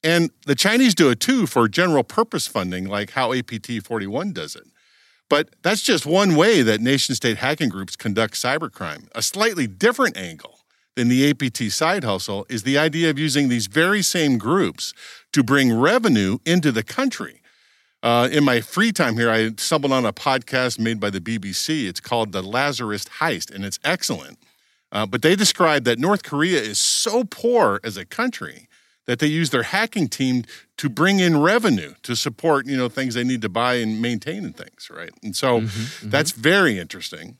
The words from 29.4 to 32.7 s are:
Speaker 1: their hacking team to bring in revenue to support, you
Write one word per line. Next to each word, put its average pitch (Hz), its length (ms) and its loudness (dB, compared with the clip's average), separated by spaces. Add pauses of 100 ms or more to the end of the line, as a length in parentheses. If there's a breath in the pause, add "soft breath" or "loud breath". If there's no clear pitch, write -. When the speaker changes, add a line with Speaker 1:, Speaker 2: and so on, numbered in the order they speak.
Speaker 1:
their 123 140 0
hacking 196 440 -2
team 127 340 -2 (360 loud breath)
to 147 100 -4
bring 185 320 2
in 170 180 4
revenue 156 540 2 (100)
to 120 140 -4
support, 139 480 0
you 139 100 -4